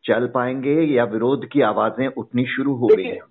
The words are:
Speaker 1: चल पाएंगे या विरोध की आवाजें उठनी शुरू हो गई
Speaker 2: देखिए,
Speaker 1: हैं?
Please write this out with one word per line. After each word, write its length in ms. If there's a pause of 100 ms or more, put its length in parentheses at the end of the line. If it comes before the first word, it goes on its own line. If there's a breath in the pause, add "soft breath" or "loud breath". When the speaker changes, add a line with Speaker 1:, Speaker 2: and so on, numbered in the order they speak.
Speaker 1:
चल 240
पाएंगे 540
या 220
विरोध 420
की 160
आवाजें 460
उठनी 380
शुरू 300
हो 120
गई 80
Speaker 2:
देखिए, 160
Speaker 1:
हैं? 200